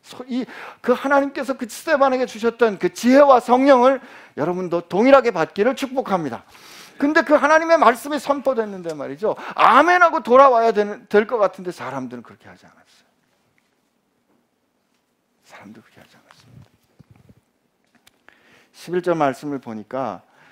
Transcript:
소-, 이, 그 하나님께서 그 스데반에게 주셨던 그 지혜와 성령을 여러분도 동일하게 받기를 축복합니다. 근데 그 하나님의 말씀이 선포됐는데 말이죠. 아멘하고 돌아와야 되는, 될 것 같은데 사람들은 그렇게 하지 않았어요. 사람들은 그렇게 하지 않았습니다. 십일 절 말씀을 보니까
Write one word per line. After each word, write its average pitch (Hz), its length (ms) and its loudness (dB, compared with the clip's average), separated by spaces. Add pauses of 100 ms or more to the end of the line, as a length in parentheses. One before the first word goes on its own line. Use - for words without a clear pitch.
소-, - 260 -18
이, 247 160 -6 (360)
그 247 120 -2
하나님께서 277 640 -2
그 233 120 -12
스데반에게 262 580 -2
주셨던 226 520 -2
그 175 140 -2
지혜와 262 480 4
성령을 254 600 4 (360)
여러분도 175 520 -4
동일하게 247 440 2
받기를 196 440 -2
축복합니다. 190 680 -6 (540)
근데 311 240 0
그 254 120 0
하나님의 311 440 2
말씀이 262 400 0
선포됐는데 220 760 -6
말이죠. 143 420 -6 (180)
아멘하고 330 680 2
돌아와야 233 480 4
되는, 202 360 -4
될 214 200 2
것 247 100 -4
같은데 185 320 -4
사람들은 131 540 -12
그렇게 101 240 -20
하지 90 180 -20
않았어요. - 420 -20 (2250)
사람들은 110 380 -20
그렇게 - 180 -20
하지 - 160 -20
않았습니다. - 480 -20 (2000)
십일 175 300 -6
절 175 120 0
말씀을 143 460 -4
보니까 110 600 -10 (300)